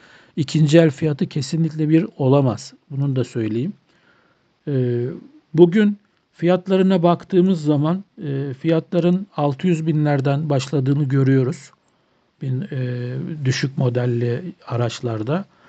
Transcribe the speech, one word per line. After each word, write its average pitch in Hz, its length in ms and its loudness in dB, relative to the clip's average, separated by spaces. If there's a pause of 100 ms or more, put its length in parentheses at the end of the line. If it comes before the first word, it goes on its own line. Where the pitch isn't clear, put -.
(360)
ikinci 156 420 2
el 165 120 6
fiyatı 147 380 -2
kesinlikle 156 600 -2
bir 160 160 4 (120)
olamaz. 131 560 2 (160)
Bunu 139 260 -4
da 127 80 -2
söyleyeyim. 117 500 -4 (920)
Ee, 123 380 -2 (480)
bugün 202 440 4 (360)
fiyatlarına 185 720 0
baktığımız 175 600 2
zaman, 151 400 0 (200)
e, 139 300 -6
fiyatların 165 720 0 (100)
altı 143 300 -2
yüz 160 200 0
binlerden 147 600 0
başladığını 139 540 0
görüyoruz. 135 680 0 (720)
Bin, 131 200 -4
e, 123 520 -6 (320)
düşük 131 320 -2
modelli 123 760 -2 (140)
araçlarda. 120 800 -4 (240)